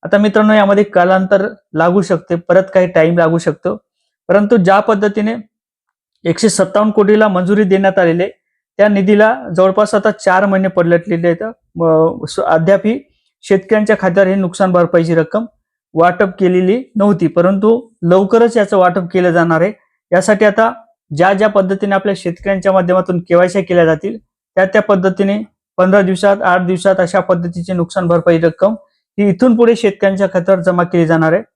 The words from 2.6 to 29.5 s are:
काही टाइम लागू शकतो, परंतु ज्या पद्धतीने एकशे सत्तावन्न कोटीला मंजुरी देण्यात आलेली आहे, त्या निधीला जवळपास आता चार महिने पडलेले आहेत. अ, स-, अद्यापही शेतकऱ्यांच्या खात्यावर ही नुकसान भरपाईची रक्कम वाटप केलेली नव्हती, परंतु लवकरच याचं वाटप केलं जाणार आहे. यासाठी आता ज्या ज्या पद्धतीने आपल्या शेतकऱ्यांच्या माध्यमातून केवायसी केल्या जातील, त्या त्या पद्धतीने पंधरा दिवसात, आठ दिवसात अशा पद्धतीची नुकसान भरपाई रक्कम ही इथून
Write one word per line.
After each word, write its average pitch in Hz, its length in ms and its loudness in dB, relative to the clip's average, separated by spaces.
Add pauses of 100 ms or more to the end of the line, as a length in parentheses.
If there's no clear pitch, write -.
काही 185 140 2
टाइम 170 300 2
लागू 165 200 0
शकतो, 170 400 -6 (500)
परंतु 208 300 2
ज्या 190 220 4
पद्धतीने 208 560 -2 (920)
एकशे 170 240 0
सत्तावन्न 202 420 0
कोटीला 214 360 2
मंजुरी 190 360 0
देण्यात 190 360 0
आलेली 175 240 0
आहे, 202 80 -6 (460)
त्या 202 100 2
निधीला 202 680 2
जवळपास 190 400 0
आता 208 160 0
चार 190 340 0
महिने 190 220 0
पडलेले 170 600 0
आहेत. 170 160 -2 (380)
अ, 160 260 2 (220)
स-, - 100 -8
अद्यापही 190 600 0 (420)
शेतकऱ्यांच्या 208 580 0
खात्यावर 185 300 0
ही 190 60 0
नुकसान 185 360 -2
भरपाईची 170 440 2
रक्कम 165 300 -2 (480)
वाटप 180 360 0 (100)
केलेली 185 440 0 (120)
नव्हती, 202 320 0
परंतु 196 600 0 (140)
लवकरच 202 560 2
याचं 202 200 0
वाटप 180 260 2 (100)
केलं 180 180 0
जाणार 165 300 0
आहे. 202 120 -2 (380)
यासाठी 202 340 2
आता 220 280 0 (440)
ज्या 185 160 2
ज्या 202 160 0
पद्धतीने 196 460 -2
आपल्या 190 220 -2
शेतकऱ्यांच्या 190 540 -4
माध्यमातून 185 480 0
केवायसी 180 420 0
केल्या 175 240 2
जातील, 160 400 -2
त्या - 400 -4
त्या 190 160 0
पद्धतीने 196 560 -2 (400)
पंधरा 185 240 2
दिवसात, 196 400 0
आठ 180 200 0
दिवसात 185 380 -2
अशा 180 200 0
पद्धतीची 175 540 -4
नुकसान 175 340 -4
भरपाई 165 320 2
रक्कम 170 360 0 (440)
ही 202 100 2
इथून 226 260 2